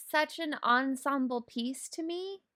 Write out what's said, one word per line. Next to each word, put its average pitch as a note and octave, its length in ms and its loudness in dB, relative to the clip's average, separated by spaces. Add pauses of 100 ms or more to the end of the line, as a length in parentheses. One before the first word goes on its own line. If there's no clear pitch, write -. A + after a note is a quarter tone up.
(120)
such D4+ 260 2
an D4+ 240 -2
ensemble B3+ 800 2
piece A#3+ 480 -4
to E4 160 -6
me, F#4 360 -4 (160)